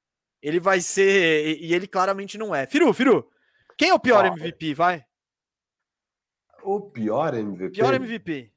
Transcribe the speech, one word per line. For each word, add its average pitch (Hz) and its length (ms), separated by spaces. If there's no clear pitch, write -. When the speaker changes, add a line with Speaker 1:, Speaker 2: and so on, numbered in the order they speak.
Speaker 1:
ele 156 180
vai 190 200
ser, 175 640
e, 156 200
e 165 80
ele 180 120
claramente 196 500
não 208 180
é. 135 120
Firu, 294 260
Firu, 233 380
quem 320 100
é 381 60
o 311 60
pior 220 240
Speaker 2:
Ah, 190 40
Speaker 1:
M 175 100
V 160 140
P, 156 220
vai? 165 300
Speaker 2:
O - 180
pior 123 540
M 104 220
V 92 140
P? - 40
Speaker 1:
Pior 254 200
M 262 120
V 226 120
P. 139 380